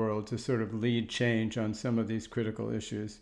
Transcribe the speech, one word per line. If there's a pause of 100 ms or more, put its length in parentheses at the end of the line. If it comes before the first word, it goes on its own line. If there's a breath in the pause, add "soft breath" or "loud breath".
world
to
sort
of
lead
change
on
some
of
these
critical
issues.